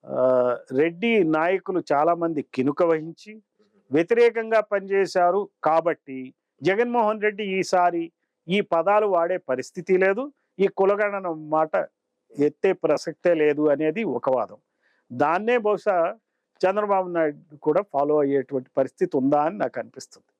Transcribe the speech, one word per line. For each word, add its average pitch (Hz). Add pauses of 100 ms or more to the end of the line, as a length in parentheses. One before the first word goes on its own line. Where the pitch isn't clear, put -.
ఆ, 131 (540)
రెడ్డి 170 (260)
నాయకులు 180 (120)
చాలా 156 (100)
మంది 160 (140)
కినుక 143
వహించి 160 (600)
వ్యతిరేకంగా 226
పనిచేశారు 196 (220)
కాబట్టి 156 (420)
జగన్మోహన్ 214
రెడ్డి 208 (140)
ఈసారి 175 (440)
ఈ 190
పదాలు 202
వాడే 175
పరిస్థితి 165 (100)
లేదు, 196 (360)
ఈ 196 (120)
కులగణన 202 (280)
మాట 156 (600)
ఎత్తే 147 (120)
ప్రసక్తే 165 (100)
లేదు 151 (120)
అనేది 156 (160)
ఒక 131
వాదం. 101 (520)
దాన్నే 175
బహుశా 208 (640)
చంద్రబాబు 196
నాయుడు 151
కూడా 156 (100)
ఫాలో 147
అయ్యేటువంటి 139
పరిస్థితి 139
ఉందా 143
అని 202
నాకు 131
అనిపిస్తుంది. -